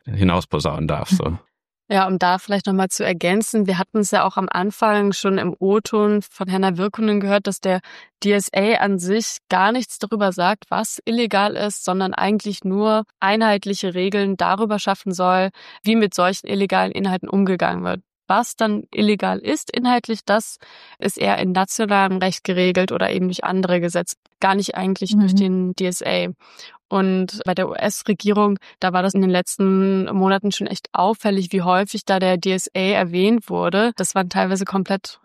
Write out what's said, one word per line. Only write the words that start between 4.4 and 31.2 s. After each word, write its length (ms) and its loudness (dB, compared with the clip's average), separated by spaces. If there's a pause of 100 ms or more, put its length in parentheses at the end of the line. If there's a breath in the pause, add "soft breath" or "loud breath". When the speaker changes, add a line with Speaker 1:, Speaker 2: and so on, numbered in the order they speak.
Speaker 2:
Anfang 600 0
schon 260 0
im 220 -2
O-Ton 640 2
von 280 -10
Hannah 280 0
Virkunen 420 0
gehört, 260 2
dass 140 -4
der 220 0 (420 loud breath)
D 80 2
S 240 2
A 220 2
an 220 0
sich 400 -2 (100)
gar 240 2
nichts 260 -6
darüber 320 -2
sagt, 380 0
was 340 -4
illegal 540 0
ist, 260 -4
sondern 300 -2
eigentlich 500 -2
nur 400 2 (160)
einheitliche 720 0
Regeln 440 0
darüber 420 0
schaffen 320 -2
soll, 380 2 (340 loud breath)
wie 140 4
mit 180 2
solchen 320 0
illegalen 460 0
Inhalten 340 -2
umgegangen 560 0
wird. 160 -4 (280)
Was 280 0
dann 360 -2
illegal 480 0
ist 300 -4
inhaltlich, 560 0
das 340 0 (400 loud breath)
ist 180 -4
eher 200 0
in 140 -2
nationalem 640 0
Recht 280 -2
geregelt 480 0
oder 180 0
eben 160 0
durch 160 -4
andere 380 0
Gesetze, 340 -4 (240)
gar 160 2
nicht 200 -2
eigentlich 400 -2
Speaker 3:
Mhm. 40 6
Speaker 2:
durch 160 6
den 380 2
D 120 -4
S 160 -4
A. 280 -2 (600 loud breath)
Und 540 0
bei 120 -2
der 140 -2
U-S-Regierung, 880 0 (200 loud breath)
da 140 0
war 80 2
das 140 0
in 60 2
den 100 4
letzten 840 2
Monaten 380 2
schon 160 -4
echt 260 -10
auffällig, 580 0